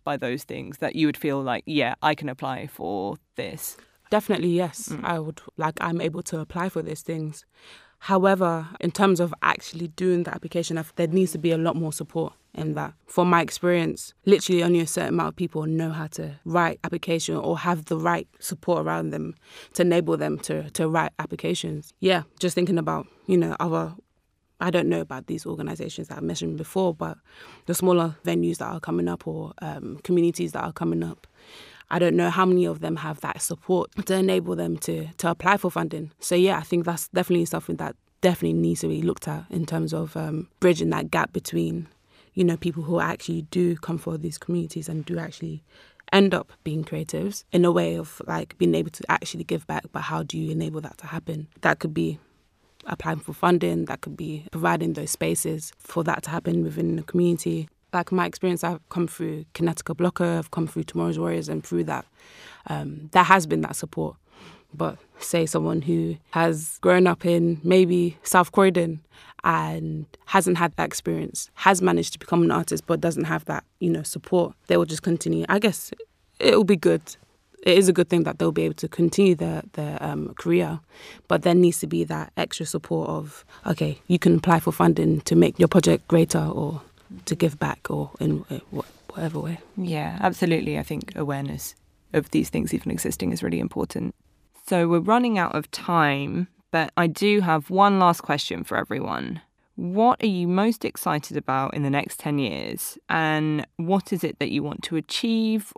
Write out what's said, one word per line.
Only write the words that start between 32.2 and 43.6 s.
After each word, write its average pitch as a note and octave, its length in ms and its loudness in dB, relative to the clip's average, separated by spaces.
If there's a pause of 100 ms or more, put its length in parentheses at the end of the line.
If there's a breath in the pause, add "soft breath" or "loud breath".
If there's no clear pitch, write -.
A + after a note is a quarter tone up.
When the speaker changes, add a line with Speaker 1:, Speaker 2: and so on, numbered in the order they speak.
Speaker 2:
how F#3 160 2
many F3+ 200 6
of E3 140 -2
them E3 180 -6
have D3+ 240 -8
that - 200 -8
support - 500 -2 (140)
to F#3 100 0
enable F#3 400 2
them E3 220 -2
to, D#3+ 300 -6 (100)
to E3+ 120 -2
apply F#3 280 2
for F#3 120 0
funding. D#3+ 500 -4
So - 140 -4
yeah, F3+ 240 4
I D#3+ 40 -4
think E3+ 240 0
that's E3+ 240 -4
definitely F3+ 360 2
something E3 300 -6
that D#3 200 -8 (260)
definitely E3+ 380 2
needs E3 220 0
to E3 60 -4
be D#3 140 -4
looked E3+ 260 -4
at D#3 220 -8
in E3+ 160 -4
terms D#3+ 280 -4
of, D#3+ 220 -6
um, D#3+ 320 -6 (120)
bridging E3 320 4
that D#3+ 200 -2
gap D#3+ 220 0
between, E3+ 540 -4 (460 soft breath)
you F#3 100 2
know, E3+ 140 2
people E3 240 -4
who E3 180 -2
actually E3 440 -4
do F3 320 0